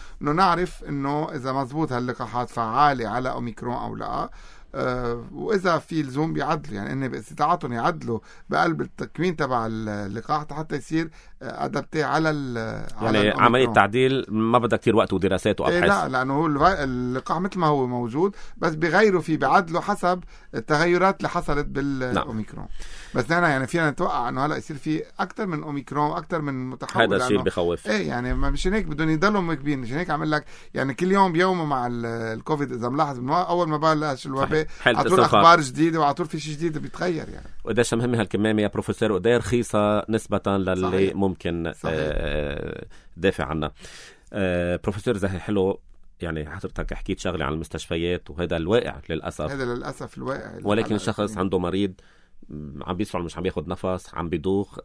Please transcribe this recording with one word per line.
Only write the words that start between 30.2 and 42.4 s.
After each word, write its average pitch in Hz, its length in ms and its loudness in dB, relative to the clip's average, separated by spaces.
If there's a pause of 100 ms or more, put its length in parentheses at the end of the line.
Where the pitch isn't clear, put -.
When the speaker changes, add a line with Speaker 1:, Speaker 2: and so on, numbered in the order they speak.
Speaker 1:
أقول 156 120 0
لك، 151 120 0 (300)
يعني، 135 200 -2
كل 185 180 2
يوم 190 200 6
بيومه 180 320 2
مع 131 220 0
ال-، 120 200 -4
الكوفيد، 117 640 -4
إذا 120 160 -4
ملاحظ، 143 300 0
من 127 120 -4
وا-، 175 180 2
أول 175 200 2
ما 151 80 0
بلش 151 500 2
الوباء، 135 220 -2
Speaker 2:
صحيح. 156 140 2 (180)
حالة 123 180 4
Speaker 1:
على 127 100 2
طول 185 120 6
Speaker 2:
استنفار. 117 200 6
Speaker 1:
أخبار 165 200 10
جديدة 156 400 2
وعلى 143 140 4
طول 175 120 -4
في 160 140 -8
شيء 151 140 -8
جديد 156 240 -2
بيتغير، 143 500 -4
يعني. 95 180 -12 (180)
Speaker 2:
وقديش 113 300 2
مهمة 117 260 2
هالكمامة 107 420 2
يا 101 60 2
بروفيسور، 107 440 0
وقديش 107 240 4
رخيصة 107 720 2
نسبة 107 380 0
للي 92 440 2
Speaker 1:
صحيح. 95 240 2
Speaker 2:
ممكن، 85 600 -2
Speaker 1:
صحيح. 80 220 -2
Speaker 2:
آه، 76 920 -2 (300)